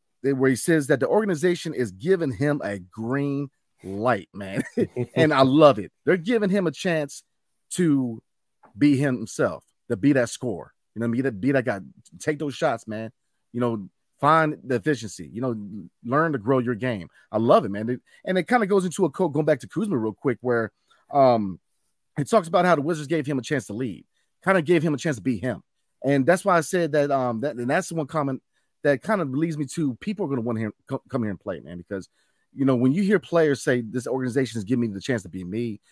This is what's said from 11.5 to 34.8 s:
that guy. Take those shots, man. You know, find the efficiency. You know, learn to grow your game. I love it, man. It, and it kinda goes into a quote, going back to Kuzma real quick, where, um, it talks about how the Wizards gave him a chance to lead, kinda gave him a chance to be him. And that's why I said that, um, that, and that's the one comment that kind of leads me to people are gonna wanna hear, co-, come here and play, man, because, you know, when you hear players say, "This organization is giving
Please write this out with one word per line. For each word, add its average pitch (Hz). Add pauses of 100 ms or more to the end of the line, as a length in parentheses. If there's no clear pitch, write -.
that 131
guy. 101 (380)
Take 151
those 147
shots, 135
man. 110 (400)
You 120
know, 113 (300)
find 156
the 127
efficiency. 110
You 104
know, 104 (160)
learn 151
to 139
grow 123
your 123
game. 104 (220)
I 107
love 135
it, 101
man. 104
It, 123 (240)
and 185
it 175
kinda 233
goes 190
into 185
a 143
quote, 175
going 151
back 147
to -
Kuzma 190
real 110
quick, 123
where, 117 (400)
um, 117 (580)
it 143
talks 196
about 175
how 180
the 143
Wizards 151
gave 151
him 143
a 127
chance 135
to 101
lead, 113 (380)
kinda 190
gave 160
him 160
a 135
chance 139
to 101
be 120
him. 117 (440)
And 135
that's 175
why 185
I 165
said 165
that, 143
um, 123
that, 131
and 120
that's 170
the 170
one 156
comment 139 (420)
that 143
kind 208
of 147
leads 151
me 151
to 135
people 202
are 143
gonna 131
wanna 113
hear, 110 (160)
co-, 135
come 123
here 107
and 90
play, 92
man, 76
because, 90 (480)
you 135
know, 131
when 127
you 180
hear 202
players 156
say, 123
"This 117
organization 123
is 104
giving 120